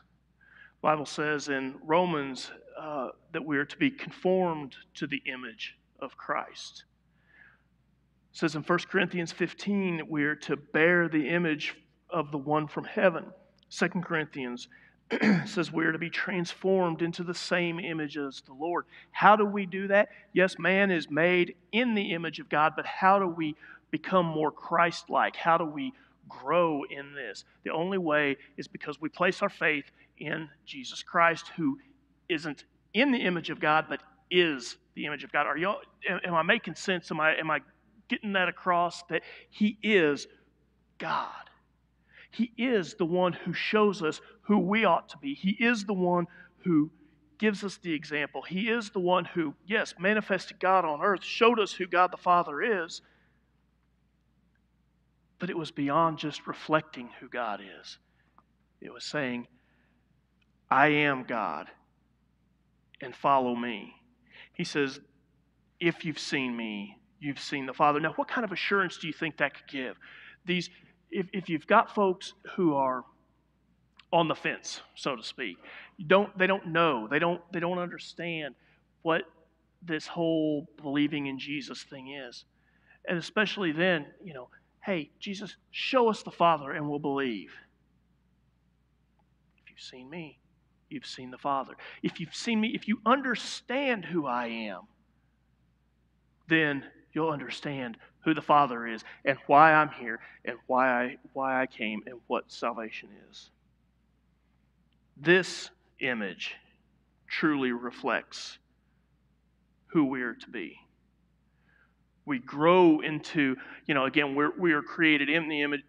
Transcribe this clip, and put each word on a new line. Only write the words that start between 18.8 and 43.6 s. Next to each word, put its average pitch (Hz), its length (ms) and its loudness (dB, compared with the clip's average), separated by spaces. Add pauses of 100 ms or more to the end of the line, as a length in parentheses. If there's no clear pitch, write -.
How 196 240 8
do 214 100 4
we 202 220 -2
do 190 220 -4
that? 202 220 6 (240)
Yes, 185 220 4
man 190 360 4
is 151 180 -2
made 175 460 4 (160)
in 233 220 2
the 202 180 0
image 165 260 -4
of 147 100 -14
God, 156 280 4
but - 100 -4
how 190 320 4
do 196 80 2
we 165 300 -2 (340)
become 175 360 2
more 156 260 0
Christ-like? 170 840 2
How 165 240 4
do 170 60 -2
we 147 300 -6 (340)
grow 156 560 2
in 143 280 -12
this? 123 320 -12 (200)
The - 60 -4
only 185 280 0
way 147 380 2 (200)
is 143 120 -10
because - 320 -12
we 156 80 -6
place 180 340 0
our 202 60 4
faith 156 420 -2 (280)
in 160 300 -8 (160)
Jesus - 380 -14
Christ, 170 540 2
who 143 220 0 (500)
isn't 156 380 -6 (280)
in 269 160 4
the 240 80 2
image 175 320 -2
of 151 80 -8
God, 156 300 2
but 139 120 -6 (300)
is 165 460 0 (180)
the 139 120 -8
image 143 180 -8
of - 80 -16
God. 147 140 2
Are 143 100 -2
y'all, 185 220 -2 (280)
am, 180 160 -2
am 180 120 -4
I 160 80 4
making 190 320 0
sense? - 360 -4
Am 165 80 -6
I, 156 180 4
am 156 140 -2
I 147 100 0 (480)
getting 208 260 -2
that 180 140 2
across, 175 560 0
that 165 180 -4 (260)
he - 340 -2
is 165 440 2 (720)
God? 147 500 -6 (840)
He - 260 -4
is 226 380 0
the 175 120 0
one 180 260 2
who 175 200 -6
shows 208 500 2